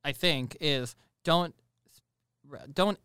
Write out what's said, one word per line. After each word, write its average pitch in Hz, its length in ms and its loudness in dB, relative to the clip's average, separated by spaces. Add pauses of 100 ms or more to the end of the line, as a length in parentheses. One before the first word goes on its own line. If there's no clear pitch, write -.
I 143 100 -4
think, 135 480 0
is 139 340 -2 (280)
don't 170 320 2 (400)
s-, - 80 -20 (500)
r-, - 180 -16
don't 190 340 2